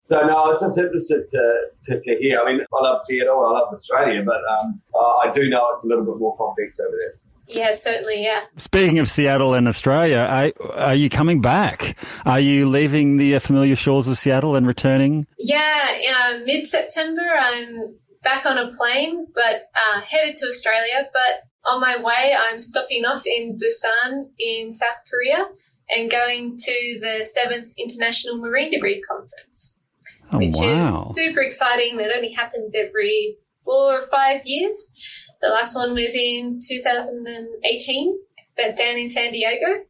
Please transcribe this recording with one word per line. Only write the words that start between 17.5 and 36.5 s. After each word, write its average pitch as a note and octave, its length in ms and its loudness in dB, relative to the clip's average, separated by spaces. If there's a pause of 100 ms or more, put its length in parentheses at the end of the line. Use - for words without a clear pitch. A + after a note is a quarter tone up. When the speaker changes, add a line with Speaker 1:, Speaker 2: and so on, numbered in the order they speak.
Speaker 2:
back C4 220 0
on C4 120 2
a B3 140 -2
plane, D4+ 640 -2
but, A3+ 280 0 (120)
uh, G#3+ 260 2
headed D4+ 360 -2
to C#4 80 -8
Australia. A#3+ 680 -2
But B3+ 320 0 (260)
on B3+ 120 0
my B3 200 0
way, B3 380 2
I'm A3+ 180 -2
stopping B3 460 -4
off C4+ 220 -2
in A#3 320 -4
Busan A#3 720 -2 (100)
in A3+ 320 -6
South A#3 240 -2 (160)
Korea C4+ 340 0 (440)
and A#3 200 -2
going A#3+ 480 -2
to A#3+ 440 -4
the A3 240 -4
seventh A#3+ 520 -4
International A#3 600 -6
Marine B3+ 340 -2
Debris G4+ 300 -2
Conference, - 760 -10 (560)
Speaker 3:
Oh, - 60 0
Speaker 2:
which F2 200 2
Speaker 3:
wow. C#3+ 520 2
Speaker 2:
is - 60 -2
super D#4+ 260 0
exciting. B3 580 0
It G#3+ 160 -2
only A#3 160 -4
happens A#3 440 -6
every G#3+ 640 -2 (280)
four C4+ 340 2
or C4 40 -8
five C#4 420 2
years. F4 460 -4 (500)
The - 60 0
last A#3 260 0
one B3 220 -2
was A#3 180 -2
in A#3+ 500 -2